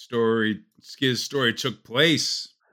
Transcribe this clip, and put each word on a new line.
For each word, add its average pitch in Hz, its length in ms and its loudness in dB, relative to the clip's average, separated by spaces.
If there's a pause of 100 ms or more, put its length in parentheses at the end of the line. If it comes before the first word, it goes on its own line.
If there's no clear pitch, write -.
story, 113 580 0 (200)
Skiz 131 360 -2
story 127 380 0
took - 280 -6
place. 139 680 0 (240)